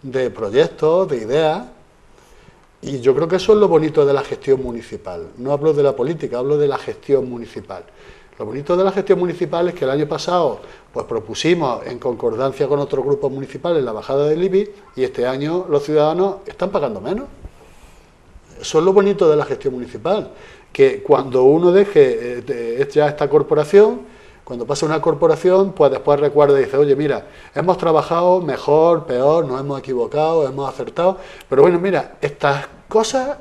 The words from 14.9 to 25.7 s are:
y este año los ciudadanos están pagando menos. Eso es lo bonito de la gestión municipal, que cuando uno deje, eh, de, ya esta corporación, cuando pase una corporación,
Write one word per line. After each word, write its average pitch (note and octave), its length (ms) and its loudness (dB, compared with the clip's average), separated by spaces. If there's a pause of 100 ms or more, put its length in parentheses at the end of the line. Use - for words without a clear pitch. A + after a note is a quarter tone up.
y C3 80 -2
este B2 220 -2
año D3+ 420 -4
los C#3+ 160 0
ciudadanos D#3 600 0
están - 240 -6
pagando G3 320 -4
menos. G3 240 -6 (1400)
Eso - 180 0
es E3+ 60 2
lo F#3+ 80 4
bonito G3 360 4
de D3+ 60 6
la C#3+ 100 0
gestión C3 280 -6
municipal, B2+ 580 -6 (400)
que C3+ 300 4
cuando B2+ 420 2
uno E3+ 280 6
deje, B2+ 680 4
eh, A#2+ 40 -10
de, A#2+ 500 -4
ya D3 160 2
esta D3 200 -2
corporación, D3+ 760 4 (420)
cuando A#2+ 220 -10
pase C#3 200 -2
una D3+ 160 0
corporación, E3 720 2